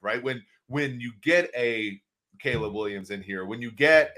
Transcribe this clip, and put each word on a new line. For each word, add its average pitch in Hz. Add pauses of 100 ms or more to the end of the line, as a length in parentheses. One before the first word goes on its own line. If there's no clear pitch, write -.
right? 113
When, 127 (240)
when 131
you 120 (100)
get 170
a 110 (400)
Caleb 110
Williams 101
in 98
here, 95
when 117
you 117
get 147